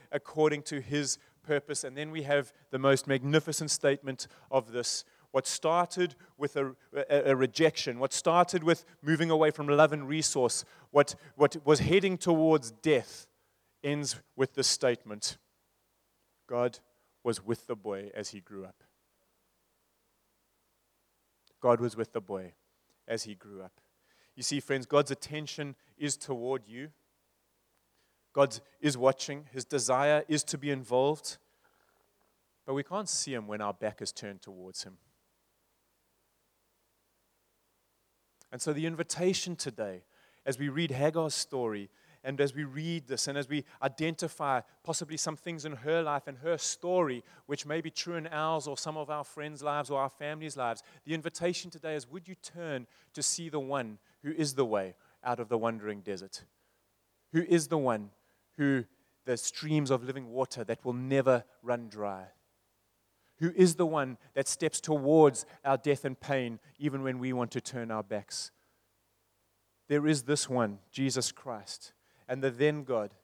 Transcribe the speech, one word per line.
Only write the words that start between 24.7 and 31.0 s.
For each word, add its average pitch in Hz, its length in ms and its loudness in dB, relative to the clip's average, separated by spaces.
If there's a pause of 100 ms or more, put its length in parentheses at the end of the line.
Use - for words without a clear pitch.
God's 147 240 4
attention 147 680 -8 (200)
is 147 200 -4
toward 123 500 -6
you. 123 220 -14 (1400)
God 139 260 2 (220)
is 143 160 0
watching. 135 560 0
His 131 100 -8
desire 143 640 2
is 151 160 0
to - 140 -8
be 139 120 -6
involved. 131 680 -2 (1300)